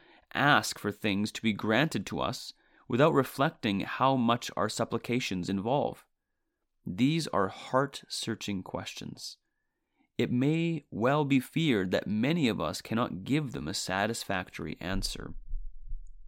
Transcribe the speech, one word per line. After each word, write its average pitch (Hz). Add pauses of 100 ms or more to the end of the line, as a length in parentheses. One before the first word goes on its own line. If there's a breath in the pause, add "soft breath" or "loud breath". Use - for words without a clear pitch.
(320 soft breath)
ask 135
for 107
things 104
to -
be 113
granted 110
to 82
us - (340 soft breath)
without 143
reflecting 131
how 135
much 120
our 104
supplications 113
involve? 110 (800)
These 139
are 95
heart-searching -
questions. - (800)
It -
may 160
well 135
be 135
feared 123
that 98
many 127
of 107
us 82
cannot 110
give 127
them 69
a 95
satisfactory 95
answer. - (920)